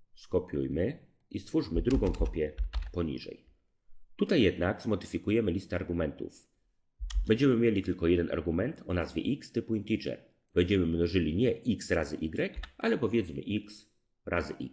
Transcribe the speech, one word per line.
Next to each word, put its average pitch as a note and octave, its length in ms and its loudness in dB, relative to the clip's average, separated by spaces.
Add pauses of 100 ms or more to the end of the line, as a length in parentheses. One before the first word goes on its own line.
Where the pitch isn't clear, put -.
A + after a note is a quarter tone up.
(140)
skopiujmy D#2+ 840 -2 (320)
i G2+ 100 -8
stwórzmy C#3 420 -2
drugą A2 300 2
kopię D#2+ 400 -2 (400)
poniżej. C#2+ 520 -6 (720)
Tutaj G3+ 260 4
jednak F2 400 2
zmodyfikujemy G#2 680 0
listę F#2 240 -4
argumentów. E2+ 720 -4 (800)
Będziemy A#2+ 300 6
mieli A2 260 4
tylko F2 240 0
jeden E2+ 240 4
argument E2+ 560 -2
o F#2 80 -2
nazwie E2 280 -2 (100)
x - 200 -6
typu A2+ 220 -2
integer. G2 500 -2 (300)
Będziemy F2+ 320 4
mnożyli E2 500 2
nie A#2 200 4
x - 340 -2
razy D#2 260 0
y, D#2+ 440 -4 (180)
ale A3+ 200 0
powiedzmy G2+ 500 -2
x - 420 -6 (360)
razy E2+ 280 -2 (180)